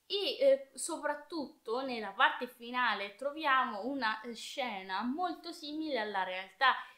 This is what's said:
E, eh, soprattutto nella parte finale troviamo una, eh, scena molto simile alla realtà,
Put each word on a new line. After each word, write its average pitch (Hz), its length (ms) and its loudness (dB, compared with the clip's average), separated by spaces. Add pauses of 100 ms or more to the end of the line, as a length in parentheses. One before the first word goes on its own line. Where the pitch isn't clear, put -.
E, 359 320 0
eh, 269 340 6
soprattutto 294 1120 -4
nella 226 300 -4
parte 254 340 4
finale 233 680 -2
troviamo 262 720 2
una, 247 360 -2
eh, 240 120 -10
scena 202 680 -6
molto 339 500 -4
simile 302 460 -4
alla 208 240 -2
realtà, 190 520 4 (240)